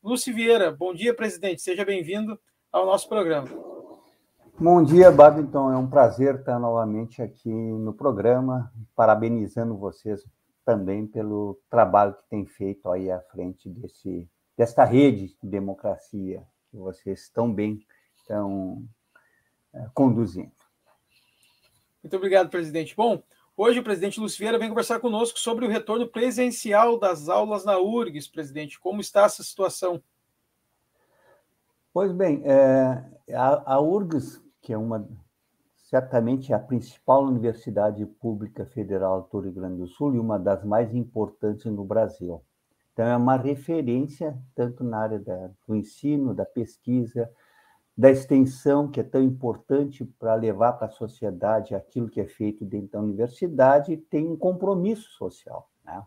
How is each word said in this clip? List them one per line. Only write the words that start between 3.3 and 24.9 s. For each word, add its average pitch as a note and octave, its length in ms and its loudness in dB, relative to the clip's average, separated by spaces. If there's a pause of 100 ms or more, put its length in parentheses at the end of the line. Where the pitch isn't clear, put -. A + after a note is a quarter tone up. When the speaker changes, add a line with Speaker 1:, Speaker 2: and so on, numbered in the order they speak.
Speaker 2:
Bom E3+ 240 6
dia, E3+ 300 12
Babington. D3 580 8
É C3 60 0
um C3 100 -2
prazer C3 500 4
estar B2+ 220 -4
novamente A#2 640 -4
aqui A2+ 300 -10
no A2 420 -6
programa, B2+ 800 0 (220)
parabenizando A2+ 840 0
vocês G2 500 -10 (380)
também G#2 420 -2
pelo G#2 600 -6
trabalho G2+ 460 4
que - 160 -20
tem G#2 160 -8
feito G2 420 -10
aí F#2 220 -4
à F2+ 100 -6
frente F#2 480 -14
desse, F2+ 580 -14 (300)
desta A#2 260 4
rede A#2 600 4
de - 40 -12
democracia F#2+ 960 -8 (280)
que A#2 80 -20
vocês F#2+ 500 -12
tão A#2 240 -2
bem G#2 320 -6 (340)
estão, G2 640 -8 (920)
eh, A#2 180 -14
conduzindo. A2 600 0 (1500)
Speaker 1:
Muito E3+ 140 -8
obrigado, F#3 320 2
presidente. D#3+ 480 -6
Bom, A3 260 0 (320)
hoje A#3 260 2
o B3 40 -10
presidente G3 340 -4
Lúcio G#3+ 200 -8
Vieira A3+ 200 -2
vem A3 120 -4
conversar A3+ 300 -4